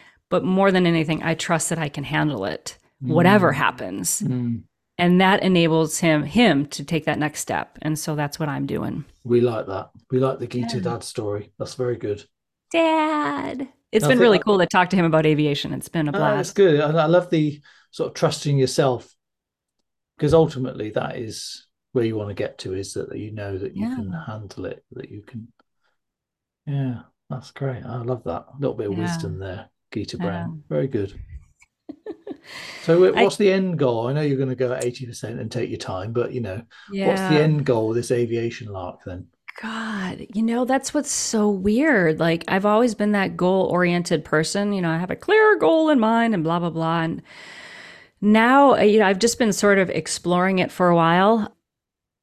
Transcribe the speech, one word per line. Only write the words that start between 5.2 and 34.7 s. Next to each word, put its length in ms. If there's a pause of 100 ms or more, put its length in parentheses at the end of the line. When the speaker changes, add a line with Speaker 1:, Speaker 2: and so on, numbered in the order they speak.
Speaker 1:
that 220
enables 560
him, 240
him 440
to 180
take 220
that 120
next 220
step. 420
And 160
so 160
that's 240
what 100
I'm 180
doing. 380 (200)
Speaker 2:
We 160
like 260
that. 240 (200)
We 80
like 200
the 80
Gita 300
Speaker 1:
Yeah. 60
Speaker 2:
dad 200
story. 560
That's 160
very 220
good. 280 (460)
Speaker 1:
Dad. 1000 (220)
It's 140
Speaker 2:
I 40
Speaker 1:
been 100
Speaker 2:
think 40
Speaker 1:
really 160
Speaker 2:
I 40
Speaker 1:
cool 160
to 80
talk 240
to 60
him 80
about 220
aviation. 460
It's 160
been 200
a 20
Speaker 2:
Oh, 80
Speaker 1:
blast. 220 (100)
Speaker 2:
it's 40
good. 260
I, 100
I 160
love 240
the 300 (300)
sort 200
of 40
trusting 440
yourself, 560 (1040)
'cause 140
ultimately 580
that 260
is 500 (260)
where 120
you 120
wanna 180
get 240
to, 160
is 200
that, 160
that 80
you 140
know 260
that 180
you 100
Speaker 1:
Yeah. 100
Speaker 2:
can 160
handle 540
it, 260
that 180
you 120
can. 300 (1120)
Yeah, 360 (260)
that's 220
great. 340
I 180
love 220
that. 240
A 100
little 180
bit 140
of 40
Speaker 1:
Yeah. 60
Speaker 2:
wisdom 380
there, 300 (220)
Gita 280
Speaker 1:
Yeah. 60
Speaker 2:
Brown. 440
Very 200
good. 300 (1600)
So 180 (140)
wh-, 40
Speaker 1:
I 20
Speaker 2:
what's 200
the 140
end 260
goal? 300
I 40
know 100
you're 160
gonna 160
go 180